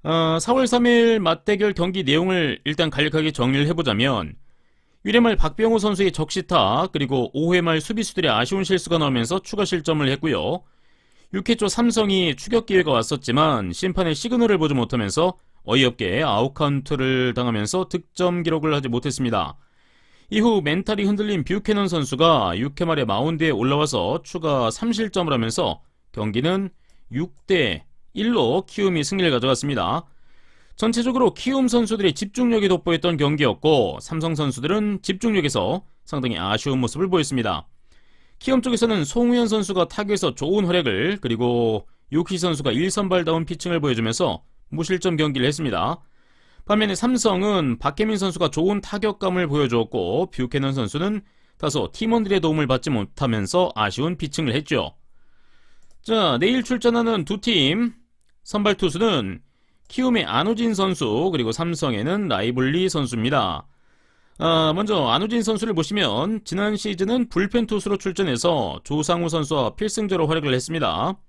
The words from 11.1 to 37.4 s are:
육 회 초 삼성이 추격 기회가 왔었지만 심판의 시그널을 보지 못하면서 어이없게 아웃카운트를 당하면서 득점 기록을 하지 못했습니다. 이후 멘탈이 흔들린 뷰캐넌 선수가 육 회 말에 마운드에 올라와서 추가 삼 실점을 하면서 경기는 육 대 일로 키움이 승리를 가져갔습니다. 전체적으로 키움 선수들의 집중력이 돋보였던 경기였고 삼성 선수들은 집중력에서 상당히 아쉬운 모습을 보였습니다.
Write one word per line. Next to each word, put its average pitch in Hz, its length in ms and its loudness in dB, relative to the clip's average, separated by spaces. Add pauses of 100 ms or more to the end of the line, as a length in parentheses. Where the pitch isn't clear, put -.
육 196 160 -2
회 226 60 4
초 208 100 0
삼성이 202 720 2
추격 226 300 -2
기회가 180 260 2
왔었지만 120 800 0
심판의 175 420 -2
시그널을 233 440 2
보지 156 140 2
못하면서 127 640 0 (280)
어이없게 117 580 2
아웃카운트를 131 1120 0
당하면서 120 540 -2
득점 175 560 -2
기록을 156 300 0
하지 135 140 -2
못했습니다. 117 680 -2 (720)
이후 214 320 2
멘탈이 196 420 -2
흔들린 202 380 0
뷰캐넌 202 460 0
선수가 139 680 0
육 143 220 -6
회 180 40 0
말에 151 200 0
마운드에 151 460 0
올라와서 135 720 0
추가 143 480 -2
삼 233 220 -4
실점을 196 400 -2
하면서 113 500 -2 (300)
경기는 143 580 -2 (420)
육 151 220 -6 (120)
대 127 380 0 (300)
일로 196 520 0
키움이 180 380 0
승리를 180 260 0
가져갔습니다. 127 760 0 (680)
전체적으로 233 600 2
키움 262 340 0
선수들의 214 460 2
집중력이 226 540 0
돋보였던 170 480 0
경기였고 143 840 2
삼성 160 340 -4
선수들은 160 680 -2
집중력에서 180 840 0 (200)
상당히 127 320 -4
아쉬운 110 440 0
모습을 143 300 -2
보였습니다. 127 580 0 (720)